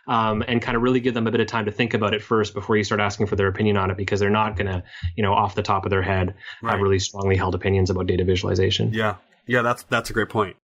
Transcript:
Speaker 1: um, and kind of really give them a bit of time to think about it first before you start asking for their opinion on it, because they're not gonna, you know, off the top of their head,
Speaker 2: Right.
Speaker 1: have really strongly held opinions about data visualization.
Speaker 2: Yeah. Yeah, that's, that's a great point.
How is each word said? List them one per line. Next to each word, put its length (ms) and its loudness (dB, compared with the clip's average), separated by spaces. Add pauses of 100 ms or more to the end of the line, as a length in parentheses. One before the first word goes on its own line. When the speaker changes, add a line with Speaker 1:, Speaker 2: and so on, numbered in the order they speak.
Speaker 1:
um, 420 0
and 140 0
kind 120 -2
of 80 0
really 180 4
give 120 0
them 140 0
a 40 0
bit 120 2
of 60 -2
time 180 -2
to 40 -4
think 220 -2
about 220 0
it 80 -2
first 320 0
before 240 0
you 60 2
start 180 0
asking 240 0
for 100 -2
their 120 4
opinion 280 0
on 140 0
it, 80 -4
because 220 -2
they're 100 2
not 260 0
gonna, 280 -4 (340)
you 40 0
know, 120 2
off 200 0
the 80 -4
top 220 0
of 60 -2
their 100 2
head, 340 0 (280)
Speaker 2:
Right. 100 -2
Speaker 1:
have 80 0
really 180 4
strongly 380 0
held 180 0
opinions 360 2
about 160 -2
data 180 2
visualization. 720 0
Speaker 2:
Yeah. 220 -2 (300)
Yeah, 140 2
that's, 220 -2
that's 260 -2
a 60 -8
great 160 0
point. 320 -2